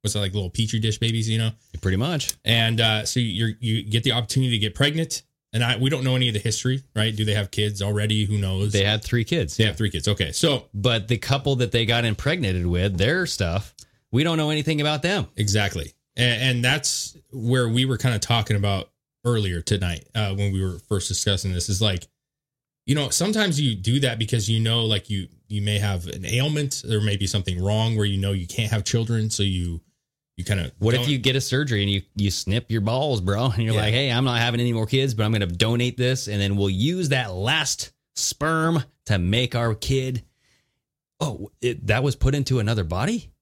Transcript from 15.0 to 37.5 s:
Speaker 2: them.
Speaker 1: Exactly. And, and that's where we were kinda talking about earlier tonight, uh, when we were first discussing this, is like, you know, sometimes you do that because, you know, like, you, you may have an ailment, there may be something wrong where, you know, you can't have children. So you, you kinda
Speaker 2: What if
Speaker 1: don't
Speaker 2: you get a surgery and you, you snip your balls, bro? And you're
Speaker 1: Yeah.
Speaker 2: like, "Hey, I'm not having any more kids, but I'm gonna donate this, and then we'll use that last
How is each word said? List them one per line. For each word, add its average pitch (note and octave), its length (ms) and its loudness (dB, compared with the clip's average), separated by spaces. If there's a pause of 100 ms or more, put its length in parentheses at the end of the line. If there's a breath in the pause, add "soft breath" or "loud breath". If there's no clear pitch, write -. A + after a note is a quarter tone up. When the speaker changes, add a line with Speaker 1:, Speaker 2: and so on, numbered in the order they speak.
Speaker 2:
them. F3+ 240 0 (100)
Speaker 1:
Exactly. G#2 560 0 (240)
And, A#2+ 260 2
and B2 220 0
that's - 520 0 (160)
where B2 360 2
we B2 180 2
were C3 100 0
kinda A#2+ 220 2
talking A2 380 2
about G2+ 340 0 (340)
earlier G2+ 380 0
tonight, F2+ 520 0
uh, G#2 200 0
when G2+ 180 0
we F#2+ 100 0
were F#2 160 -2 (100)
first F#2+ 200 -2
discussing F#2+ 440 0
this, F2 180 -2
is F#2+ 100 0
like, G2 260 0 (800)
you C3+ 80 2
know, D3 160 -2
sometimes G3+ 500 0
you B2+ 140 2
do A2 260 0
that A#2+ 180 0
because, A2 320 0
you A2+ 100 4
know, A2+ 240 0
like, A2 260 -2
you, F#2+ 180 -4 (200)
you G#2 140 -4
may G#2 160 0
have G2 280 0
an - 200 -8
ailment, C#3+ 580 -2
there G#2+ 160 0
may G#2 160 0
be G2 100 -2
something F#2 360 -2
wrong A2 340 0
where, G#2 100 2
you G2 120 0
know, G2 140 -2
you F#2 140 -4
can't G#2+ 240 -4
have A2 140 0
children. A2+ 460 0
So - 120 -2
you, F2 380 -2 (560)
you F2+ 80 -8
kinda F#2 340 -2
Speaker 2:
What A2+ 160 2
if B2+ 80 2
Speaker 1:
don't C3+ 80 0
Speaker 2:
you C#3 80 2
get B2+ 180 2
a C3+ 40 0
surgery C3 420 0
and G2+ 80 2
you, G2 120 0 (120)
you G2+ 160 2
snip G#2 400 -2
your A2 100 0
balls, B2 400 0
bro? G2+ 300 0
And F#2+ 140 -2
you're A2 100 0
Speaker 1:
Yeah. G#2+ 80 2
Speaker 2:
like, G#2+ 100 2
"Hey, C3 200 0
I'm B2 120 2
not B2 160 0
having A#2+ 200 0
any A#2+ 120 2
more A2+ 140 0
kids, C3+ 260 2
but G#2+ 120 0
I'm G#2+ 80 2
gonna G#2 140 2
donate A#2 500 0
this, B2+ 320 0
and G2+ 120 -2
then G2+ 160 2
we'll G2 140 2
use D3 380 0
that B2+ 260 0
last B2+ 560 -2 (240)